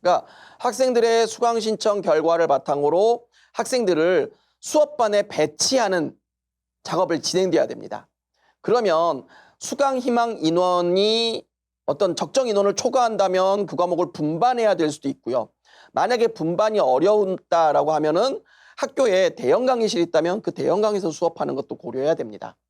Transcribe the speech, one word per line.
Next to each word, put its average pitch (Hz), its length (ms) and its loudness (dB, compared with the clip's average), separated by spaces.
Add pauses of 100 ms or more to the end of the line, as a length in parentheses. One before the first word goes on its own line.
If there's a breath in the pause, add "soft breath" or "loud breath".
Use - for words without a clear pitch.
그러니까 - 280 0 (320 loud breath)
학생들의 233 640 2
수강 233 320 -2
신청 208 440 -2
결과를 165 440 2
바탕으로 147 800 0 (260 soft breath)
학생들을 180 800 0 (280 soft breath)
수업반에 220 680 0
배치하는 175 920 -2 (640)
작업을 175 400 -2
진행돼야 165 460 0
됩니다. - 400 -14 (540)
그러면 170 640 0 (360 soft breath)
수강 269 380 -2
희망 233 420 -2
인원이 180 1040 0 (400)
어떤 165 300 0
적정 247 320 -2
인원을 202 260 2
초과한다면 202 920 0
그 - 100 -12
과목을 175 360 -2
분반해야 202 640 0
될 160 160 0
수도 139 180 -8
있고요. 120 420 -6 (420 soft breath)
만약에 226 360 0
분반이 202 520 0
어려웠다라고 160 1120 2
하면은 165 500 0 (340 soft breath)
학교에 190 540 0
대형 226 360 0
강의실이 226 380 0
있다면 170 380 -2
그 - 80 -6
대형 160 300 -2
강의에서 202 320 -2
수업하는 151 420 -4
것도 139 220 -8
고려해야 139 380 -4
됩니다. 110 420 -12 (140)